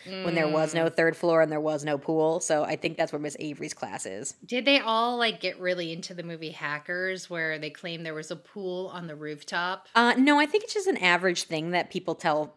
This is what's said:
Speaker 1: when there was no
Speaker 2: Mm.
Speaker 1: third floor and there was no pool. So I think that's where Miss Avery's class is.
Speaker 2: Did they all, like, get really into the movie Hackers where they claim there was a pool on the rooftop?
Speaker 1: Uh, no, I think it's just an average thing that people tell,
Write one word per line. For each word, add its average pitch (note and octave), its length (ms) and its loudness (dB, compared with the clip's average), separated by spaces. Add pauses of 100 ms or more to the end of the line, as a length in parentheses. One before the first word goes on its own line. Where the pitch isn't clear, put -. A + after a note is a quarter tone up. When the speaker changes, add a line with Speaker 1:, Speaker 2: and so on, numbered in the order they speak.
Speaker 1:
when F#3 300 -4
there D#3+ 140 4
was D#3 260 2
no E3 100 4
Speaker 2:
Mm. D#3+ 100 0
Speaker 1:
third E3 220 4
floor E3 240 4
and D#3 100 6
there D3+ 100 -2
was D3+ 240 0
no D3+ 120 2
pool. D#3+ 440 2
So D3+ 220 2
I D#3 120 -2
think D#3+ 220 -4
that's D#3+ 140 0
where D3+ 80 -4
Miss D3 200 -6
Avery's D3+ 340 -8
class G#2 320 -8
is. G2+ 300 -8 (100)
Speaker 2:
Did A#3+ 200 -4
they C#4 140 6
all, A3+ 380 0
like, A3 220 0
get F#3 200 -4
really F3+ 340 -2
into E3 200 -10
the F3 100 -10
movie E3 280 -10
Hackers F3+ 800 -4
where D#3+ 280 -2
they D3+ 140 -6
claim E3 320 -10
there D#3+ 100 -6
was D#3 160 -8
a F3+ 60 -6
pool F#3 580 -8
on E3+ 140 -10
the D3+ 80 -10
rooftop? E3+ 800 -6
Speaker 1:
Uh, A#3+ 220 6
no, C#4+ 220 6
I D4+ 60 4
think G#4 200 0
it's - 100 -10
just F#4+ 120 -2
an F#4+ 100 0
average F3+ 460 2
thing E3 280 -4
that F3 180 0
people F3+ 240 -4
tell, D3+ 440 0